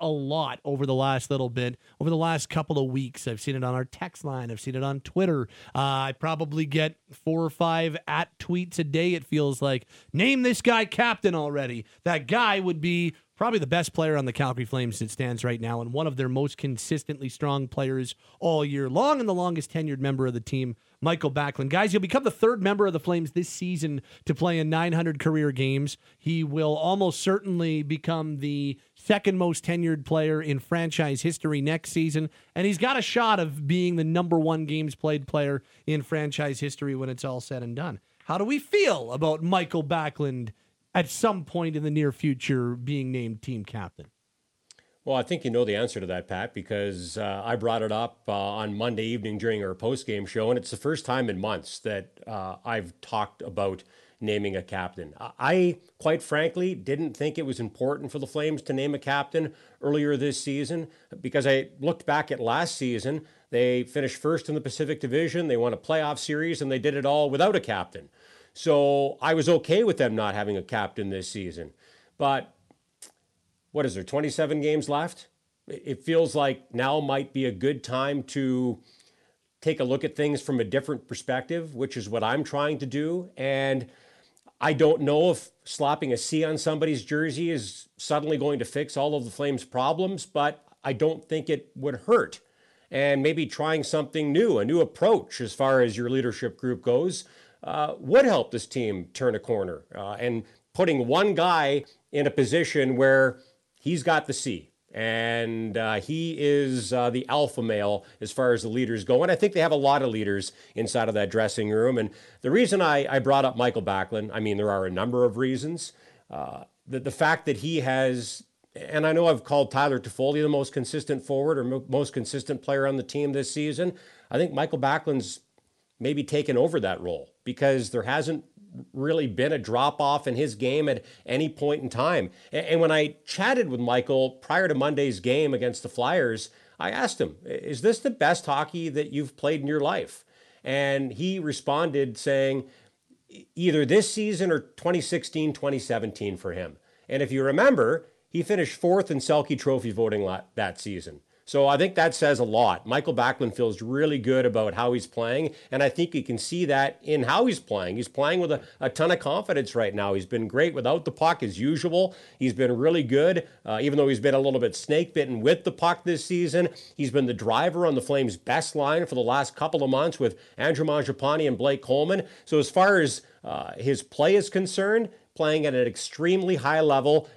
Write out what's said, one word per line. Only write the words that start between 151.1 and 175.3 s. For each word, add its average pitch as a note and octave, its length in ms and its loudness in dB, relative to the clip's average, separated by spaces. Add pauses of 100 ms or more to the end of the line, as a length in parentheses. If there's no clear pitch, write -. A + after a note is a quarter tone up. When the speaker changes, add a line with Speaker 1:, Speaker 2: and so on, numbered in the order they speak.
Speaker 2:
So C#3 200 4
I C#3+ 100 6
think F#3 200 2
that E3 180 4
says D3 240 4
a B2 60 2
lot. G#2+ 420 2
Michael C3 280 0
Backlund B2 420 0
feels A2 260 -2
really C#3 360 0
good B2+ 280 2
about G#2+ 280 0
how A#2+ 180 0
he's B2 160 -4
playing, C3 440 -2 (200)
and C3+ 100 2
I C#3 60 6
think E3+ 260 -2
you C#3+ 80 -2
can A#2 160 -4
see F3 280 -4
that C#3 360 0
in D3 220 0
how F3 220 4
he's G#3+ 120 0
playing. F#2+ 380 -4
He's A#2 100 -4
playing D3+ 320 0
with E3+ 140 0
a, C#3 80 0 (180)
a B2+ 100 -2
ton E3 220 0
of F3 80 4
confidence D3 560 -2
right A2 180 0
now. G2+ 220 -2
He's F#2 120 -2
been A2+ 200 -4
great C#3+ 280 0
without C#3 300 0
the D3+ 60 -4
puck D#3+ 320 0
as G2 160 -4
usual. E3 560 0 (240)
He's C3 140 0
been B2 260 0
really D#3+ 240 2
good, D3+ 460 2 (180)
uh, G#2+ 160 -2
even C#3+ 140 2
though C#3+ 100 6
he's C3 140 2
been C3+ 140 4
a C3+ 40 4
little C3+ 220 2
bit A#2 160 0
snake-bitten D3 640 0
with E3 240 4
the - 80 0
puck F3 320 0
this E3+ 200 -2
season. F3 440 0 (280)
He's B2+ 140 -2
been C3+ 160 2
the A#2+ 80 -2
driver B2+ 500 2
on D3+ 120 2
the B2+ 40 2
Flames' C3 360 0
best D3+ 400 -2
line D3+ 300 2
for C3+ 100 -6
the B2+ 40 2
last B2+ 360 0
couple D#3 260 0
of C3+ 80 2
months D3+ 300 0
with A#2+ 180 0 (180)
Andrew D#3 300 0
Mangiapane D3 640 0
and A#2+ 100 0
Blake C#3 240 0
Coleman. E3 400 2 (220)
So D3+ 160 2
as C#3+ 100 -2
far F#3+ 300 6
as, C#3+ 220 0 (200)
uh, - 340 -8
his C3 280 0
play F3+ 320 4
is G3 140 2
concerned, G3 580 0 (260)